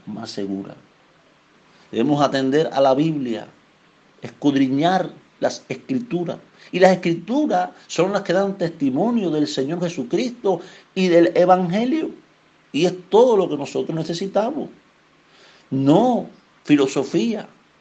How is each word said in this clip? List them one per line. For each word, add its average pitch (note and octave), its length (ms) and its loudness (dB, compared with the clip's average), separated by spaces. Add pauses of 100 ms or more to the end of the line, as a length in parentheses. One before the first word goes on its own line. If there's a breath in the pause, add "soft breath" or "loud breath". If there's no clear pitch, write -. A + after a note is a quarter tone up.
más G#2 240 -12
segura. G2 440 -8 (1160 soft breath)
Debemos C#3+ 300 0
atender C3+ 500 0
a C#3 80 -2
la C3+ 140 4
Biblia, C3+ 520 -2 (760)
escudriñar C#3 880 0 (280)
las - 300 -4
Escrituras. C#3 720 -6 (340 loud breath)
Y E3+ 80 -2
las F#3 120 8
Escrituras F3+ 800 -2 (160 loud breath)
son F#3 260 -2
las G3+ 100 -2
que F3+ 100 -4
dan G3 240 0
testimonio E3+ 760 -2
del D3+ 160 0
Señor D3 340 -4
Jesucristo F3+ 800 -4 (340 loud breath)
y F#3 140 2
del E3+ 280 6
Evangelio. F#3 760 2 (600)
Y D#3 140 0
es F#3 80 0 (160)
todo A3+ 260 6
lo F3+ 120 2
que D3 80 -4
nosotros C#3 400 -6
necesitamos. G3 720 -4 (1000 soft breath)
No F3+ 580 2 (360)
filosofía, D3 840 0 (320)